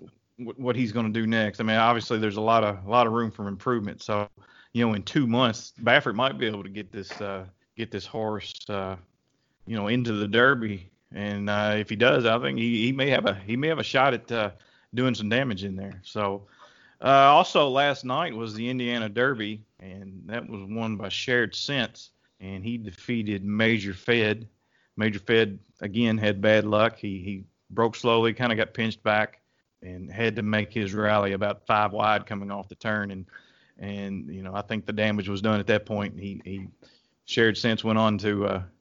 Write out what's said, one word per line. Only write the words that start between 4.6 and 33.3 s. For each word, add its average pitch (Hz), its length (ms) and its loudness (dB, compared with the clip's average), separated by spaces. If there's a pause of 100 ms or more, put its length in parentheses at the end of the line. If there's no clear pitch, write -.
you 117 140 2
know, 110 80 2
in 98 80 -4
two 135 240 0
months, 117 460 2 (100)
Baffert 123 320 4
might 131 240 0
be 127 80 -2
able 104 160 -6
to 95 60 -12
get 98 240 -12
this, 98 180 -10 (100)
uh, 98 260 -8 (300)
get 113 140 -6
this 98 160 -8
horse, 107 480 -6 (140)
uh, 95 260 -4 (720)
you 113 100 -6
know, 101 120 -2
into 120 240 0
the 104 160 -2
Derby. 113 600 2 (240)
And, 101 380 -4
uh, 104 280 2
if 104 100 -4
he 107 80 -4
does, 123 300 4
I 113 120 4
think 135 200 -2
he, 117 280 0
he 135 60 0
may 135 180 0
have 123 160 2
a, 98 80 2
he 98 220 -6
may 143 120 -2
have 156 120 -2
a 107 40 -4
shot 135 300 4
at, 113 160 -8
uh, 110 200 -2 (440)
doing 123 200 2
some 107 140 -4
damage 113 360 0
in 98 100 -6
there. 95 300 -12
So, 98 420 -4 (560)
uh, 123 60 0
also 143 600 8
last 139 360 2
night 131 300 -4
was 110 200 -8
the 113 160 -6
Indiana 120 380 -4
Derby, 110 520 -2 (200)
and 95 460 -16
that 113 220 -8
was 107 180 -10
won 110 300 -4
by 98 140 -8
Shared 120 440 0
Sense, - 560 -6 (300)
and 95 240 -10
he 120 140 -6
defeated 107 680 -6
Major 104 480 0
Fed. 110 560 0 (480)
Major 107 220 0
Fed, 107 400 2 (240)
again, 110 340 2
had 104 240 0
bad 107 240 6
luck. 107 320 4
He, 98 220 -8
he 95 260 -8 (260)
broke 110 260 0
slowly, 113 360 2
kinda 117 240 0
got 107 160 -2
pinched 113 300 -4
back, 107 380 0 (420)
and 90 280 -14
had 110 260 -2
to 113 60 -4
make 107 300 0
his 101 220 -4
rally 104 380 2
about 101 340 -4
five 107 260 2
wide 107 320 2
coming 101 260 -10
off 101 200 -10
the - 60 -18
turn. 107 340 -4
And, 95 160 -10 (520)